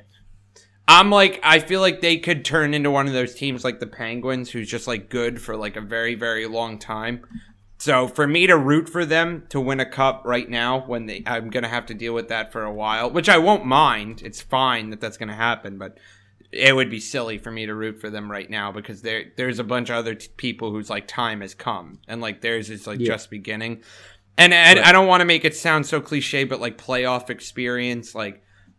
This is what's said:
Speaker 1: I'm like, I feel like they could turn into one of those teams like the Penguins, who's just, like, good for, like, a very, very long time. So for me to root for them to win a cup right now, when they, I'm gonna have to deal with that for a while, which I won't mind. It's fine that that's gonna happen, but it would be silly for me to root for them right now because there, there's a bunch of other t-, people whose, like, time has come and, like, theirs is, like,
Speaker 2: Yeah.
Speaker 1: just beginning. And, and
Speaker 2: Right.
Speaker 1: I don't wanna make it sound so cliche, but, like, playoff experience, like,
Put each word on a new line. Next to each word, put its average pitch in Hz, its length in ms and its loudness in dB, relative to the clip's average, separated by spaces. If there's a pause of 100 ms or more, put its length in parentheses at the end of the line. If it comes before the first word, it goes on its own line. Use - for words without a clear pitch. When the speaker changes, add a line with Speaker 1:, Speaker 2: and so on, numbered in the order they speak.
(920)
Speaker 1:
I'm 190 160 10
like, 196 320 4
I 156 180 6
feel 185 200 -2
like 185 220 2
they 170 160 2
could 160 260 -2
turn 151 300 0
into 143 180 0
one 139 160 2
of 139 60 -4
those 123 200 -2
teams 127 300 -6
like 123 160 -4
the 117 80 -8
Penguins, 120 640 -8
who's 113 180 -8
just, 117 180 -10
like, 107 220 -6
good 117 320 -4
for, 110 140 -10
like, 107 220 -8
a 107 40 -10
very, 113 340 -4
very 113 320 -4
long 113 320 -6
time. 113 460 -8 (520)
So 127 320 2
for 147 180 0
me 170 200 2
to 180 100 8
root 151 320 2
for 175 160 -4
them 165 440 -2
to 143 120 -6
win 135 180 -2
a 131 100 -2
cup 135 360 0
right 123 240 -2
now, 123 360 -4
when 117 200 -6
they, 107 200 -10
I'm 113 240 -6
gonna 117 200 -4
have 117 180 -6
to 120 60 -12
deal 117 200 -8
with 113 140 -6
that 110 240 -6
for 113 120 -8
a 107 100 -8
while, 110 360 -2
which 160 200 0
I 180 80 8
won't 175 280 4
mind. 123 580 2
It's 110 180 -16
fine 123 480 -2
that 107 100 -14
that's 110 180 -10
gonna 107 180 -10
happen, 110 420 -4
but 98 200 -16 (540)
it 135 240 4
would 127 160 2
be 113 80 -10
silly 113 380 -8
for 110 140 -14
me 110 140 -10
to 107 80 -8
root 110 280 -8
for 107 80 -12
them 104 200 -10
right 101 200 -12
now 101 240 -6
because 104 280 -14
there, 110 360 -8
there's 127 220 -4
a 123 40 -6
bunch 120 260 -4
of 120 60 -4
other 113 200 -6
t-, - 200 -18
people 113 360 -6
whose, 107 180 -8
like, 104 180 -8
time 110 320 -4
has 98 140 -14
come 95 540 -10
and, 117 120 -12
like, 110 220 -8
theirs 113 280 -4
is, 107 160 -16
like, 107 140 -8
Speaker 2:
Yeah. 120 80 -2
Speaker 1:
just 110 220 -6
beginning. 110 520 -10 (560)
And, 175 160 10
and 170 240 10
Speaker 2:
Right. - 120 6
Speaker 1:
I - 20 12
don't 190 160 8
wanna 180 180 6
make 165 200 2
it 151 100 0
sound 156 300 0
so 147 160 -2
cliche, 143 420 -2
but, 131 160 -4
like, 113 180 -6
playoff 127 520 -4
experience, 123 840 -6
like, 104 300 -10 (360)